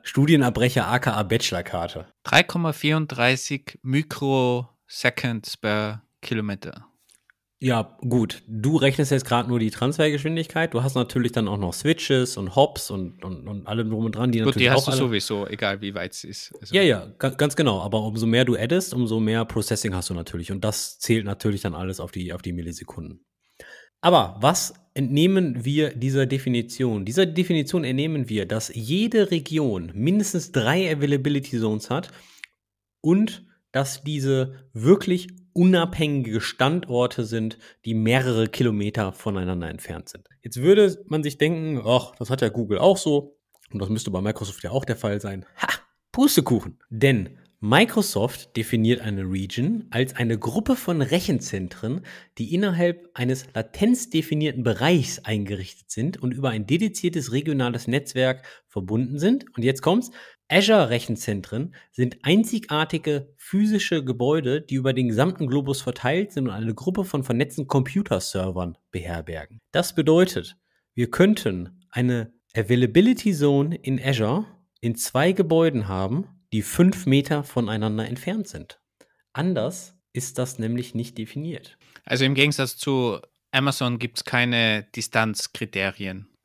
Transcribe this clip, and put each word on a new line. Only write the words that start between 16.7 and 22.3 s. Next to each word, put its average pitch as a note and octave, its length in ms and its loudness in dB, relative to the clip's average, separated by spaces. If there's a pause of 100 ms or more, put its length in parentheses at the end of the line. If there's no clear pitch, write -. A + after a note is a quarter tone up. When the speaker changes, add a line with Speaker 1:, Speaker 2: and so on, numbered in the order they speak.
Speaker 1:
Ja, F#3+ 100 4
ja, G#2+ 360 2
ga-, C3+ 120 -2
ganz C#3+ 260 -2
genau. A#2 240 2
Aber G#2+ 240 -2
umso A2 220 -2
mehr A#2 180 4
du A#2+ 100 2
addest, C#3 400 -2
umso A2+ 240 0
mehr A2+ 260 0
Processing A2 480 -2
hast F2+ 160 -4
du F#2+ 60 -4
natürlich. E2+ 380 -8
Und F#2+ 100 -6
das - 380 -4
zählt A2+ 240 2
natürlich G2+ 360 -2
dann F2+ 140 -4
alles F#2 240 -6
auf - 140 -10
die, F2+ 200 -8